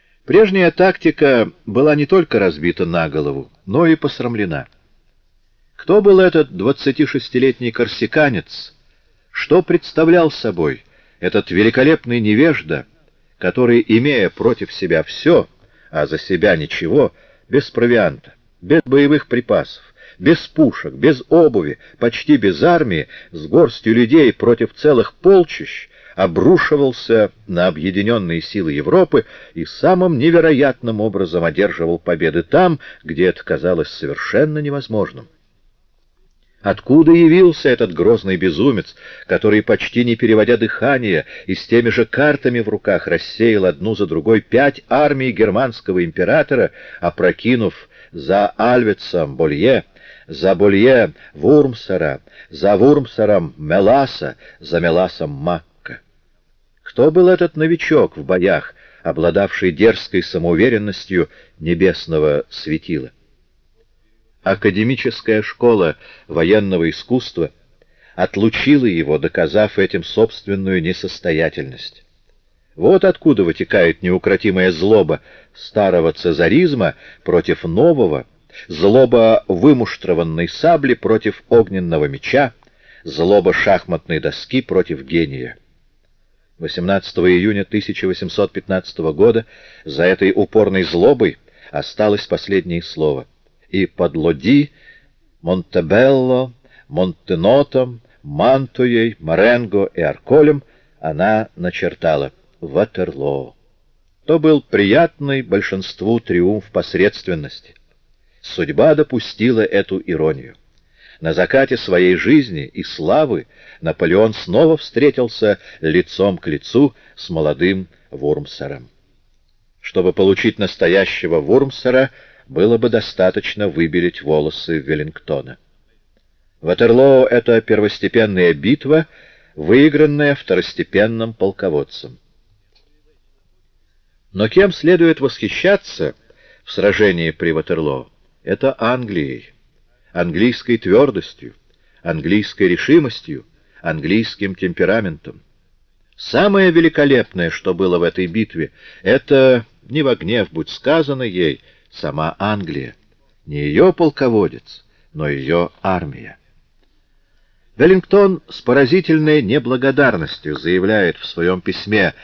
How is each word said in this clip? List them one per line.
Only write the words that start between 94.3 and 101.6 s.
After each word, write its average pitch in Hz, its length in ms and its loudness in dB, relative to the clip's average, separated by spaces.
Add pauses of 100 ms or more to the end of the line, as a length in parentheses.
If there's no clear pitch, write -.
Монтебелло, 123 1120 0 (360)
Монтенотом, 123 1120 -2 (200)
Мантуей, 127 960 0
Маренго 98 800 0
и 87 60 -4
Арколем 143 600 2 (380)
она 95 560 -2
начертала 82 760 -4 (300)